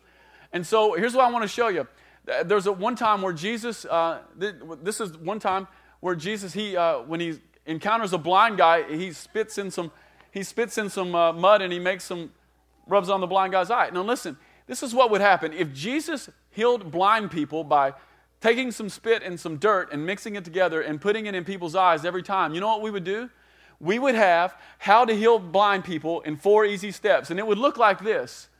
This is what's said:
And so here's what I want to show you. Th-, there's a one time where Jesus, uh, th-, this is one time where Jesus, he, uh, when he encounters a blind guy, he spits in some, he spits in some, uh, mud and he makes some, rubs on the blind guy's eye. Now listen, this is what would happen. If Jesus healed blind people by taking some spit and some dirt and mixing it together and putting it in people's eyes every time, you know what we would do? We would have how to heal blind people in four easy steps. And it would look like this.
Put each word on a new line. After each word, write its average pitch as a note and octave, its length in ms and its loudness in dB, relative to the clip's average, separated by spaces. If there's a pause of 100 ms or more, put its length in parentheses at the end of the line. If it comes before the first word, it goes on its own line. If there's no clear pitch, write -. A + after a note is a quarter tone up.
(520)
And F3 160 -6
so G#3+ 280 2
here's A3+ 180 0
what C4 100 6
I A#3+ 80 4
want A#3+ 120 -2
to G3+ 40 -4
show A#3 220 -2
you. D#3 180 -4 (380)
Th-, C3+ 200 -2
there's F#3 200 2
a G3+ 80 0
one G#3 220 -4
time G#3+ 260 0
where F#3+ 120 -2
Jesus, G#3+ 520 -8
uh, E3 340 0 (200)
th-, G3 160 -6 (260)
this G3+ 180 -6
is F3 180 -8
one F3+ 220 -6
time F#3+ 280 -2 (340)
where F3+ 140 -2
Jesus, G3 380 -8
he, G3+ 220 -6
uh, E3 280 2
when D#3+ 160 -6
he E3 200 -6 (280)
encounters F#3+ 460 -2
a F3+ 40 0
blind F#3+ 400 4
guy, E3+ 260 8
he E3 280 -6
spits - 460 -8
in G3 120 -6
some, F3 220 -8 (400)
he G3 100 -8
spits A3+ 360 -4
in G#3 120 -4
some, F3+ 240 -6
uh, E3+ 200 4
mud F#3+ 280 4
and F3+ 100 -4
he F3 80 -4
makes F3+ 240 -4
some, F3 280 -10 (560)
rubs F#3+ 220 2
on G3 120 0
the F3+ 60 -4
blind F#3+ 240 2
guy's F#3 180 2
eye. G#3+ 220 2
Now F3+ 100 -4
listen, G3 360 -4 (280)
this - 160 -10
is A#3 140 -6
what B3 160 6
would G3 100 2
happen. E3+ 320 4
If D#3+ 200 -4
Jesus C4 560 -6 (200)
healed A3 400 0
blind F#3+ 400 2
people D3+ 340 -4
by C#3+ 300 2 (460)
taking A#3+ 320 0
some G#3+ 160 -8
spit A3 360 -2
and F3+ 140 -8
some D#3+ 200 -8
dirt F#3+ 340 2
and D3 140 -6
mixing G3+ 300 -8
it G3 100 -10
together E3+ 360 0
and D3 200 -6
putting G#3 240 -2
it G3+ 100 -6
in F3 80 -6
people's F3 320 -8
eyes E3+ 300 4
every F3+ 180 -4
time, F3+ 300 -2
you F3 80 -4
know G3+ 60 -4
what A3 140 0
we A3 100 -6
would G3 120 -6
do? A3 260 -6 (500)
We G3+ 200 -2
would C4 160 2
have F#3 400 4 (220)
how G#3+ 260 6
to A3+ 100 2
heal A3 240 4
blind F#3+ 460 0
people D#3+ 380 -4
in D3+ 160 -8
four G#3 260 4
easy G3+ 280 -2
steps. D#3+ 380 2
And E3+ 100 -4
it G#3+ 60 -4
would G#3 120 2
look C#4 200 0
like G#3 220 4
this. F#3 480 -4 (120)